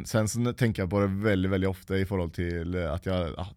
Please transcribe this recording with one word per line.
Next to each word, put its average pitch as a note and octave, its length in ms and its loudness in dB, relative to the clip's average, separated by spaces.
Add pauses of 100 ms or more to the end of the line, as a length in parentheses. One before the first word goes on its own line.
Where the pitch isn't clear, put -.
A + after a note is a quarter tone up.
sen A2 260 2
så A#2+ 240 0
tenker A2 300 2
jeg E2+ 40 0
på G2+ 140 4
det G2 160 2
veldig, F#2+ 320 2
veldig F#2+ 180 2
ofte F#2+ 300 -2
i F#2+ 80 0
forhold F2 260 -2
til, F2 460 -2
eh, E2+ 100 -2
at E2 160 -4
jeg, F2+ 300 -2
ah, F#2 220 -8